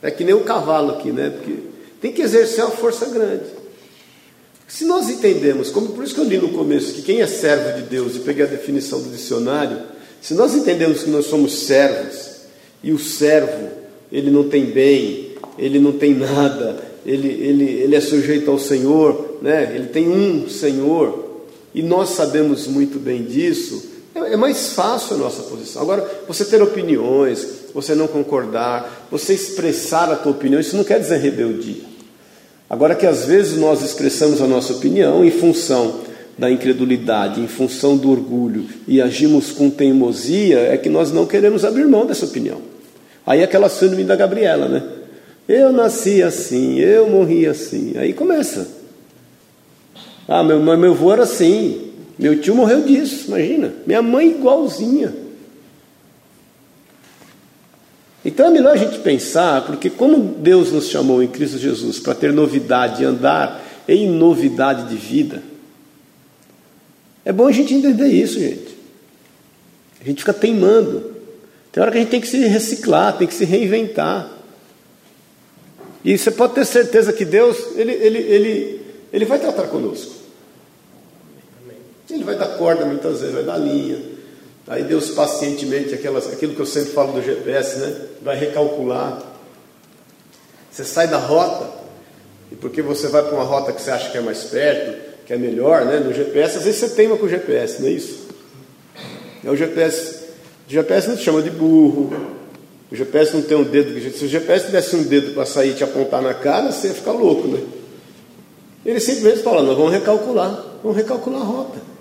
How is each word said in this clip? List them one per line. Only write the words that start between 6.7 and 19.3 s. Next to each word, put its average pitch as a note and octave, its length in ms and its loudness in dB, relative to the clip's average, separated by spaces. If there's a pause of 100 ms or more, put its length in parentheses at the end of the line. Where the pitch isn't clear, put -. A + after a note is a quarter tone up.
que - 80 -12
quem G#3+ 180 0
é F#3+ 60 2
servo D3 500 0
de B2+ 60 -8
Deus, B2 340 -6
e - 40 -10
peguei C#3+ 240 -2
a C#3 40 -2
definição - 540 -6
do B2+ 80 -12
dicionário, B2+ 680 -4 (440)
se - 120 -6
nós A3+ 200 2
entendemos E3 480 0
que D3+ 80 -2
nós D3 160 0
somos D3 400 0
servos, - 640 0 (520)
e D3+ 100 -2
o D3+ 60 0
servo, D3 720 0 (440)
ele C#3 180 0
não C#3+ 180 4
tem C#3 180 0
bem, B2 680 2 (260)
ele C#3 200 0
não C#3+ 140 6
tem D3 220 4
nada, C3+ 680 0 (220)
ele, C#3 240 -2
ele, C#3 360 0
ele C3+ 320 2
é C#3 40 6
sujeito D3 500 0
ao C#3 80 2
Senhor, C#3 840 0